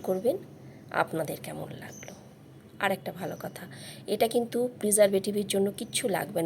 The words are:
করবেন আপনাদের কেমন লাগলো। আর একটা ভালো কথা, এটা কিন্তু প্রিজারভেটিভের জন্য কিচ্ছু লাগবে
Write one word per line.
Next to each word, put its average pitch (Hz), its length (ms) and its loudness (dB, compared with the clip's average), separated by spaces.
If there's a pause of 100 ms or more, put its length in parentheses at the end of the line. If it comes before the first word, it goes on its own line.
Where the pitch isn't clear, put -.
করবেন 202 300 2 (680)
আপনাদের 160 440 -4
কেমন 156 220 -8 (140)
লাগলো। - 300 -14 (680)
আর 196 140 2
একটা 180 140 -8 (100)
ভালো - 240 -6
কথা, - 200 -10 (500)
এটা 220 200 6
কিন্তু 233 240 2 (220)
প্রিজারভেটিভের 208 720 6
জন্য 196 160 4 (100)
কিচ্ছু - 260 -4 (120)
লাগবে 180 300 -2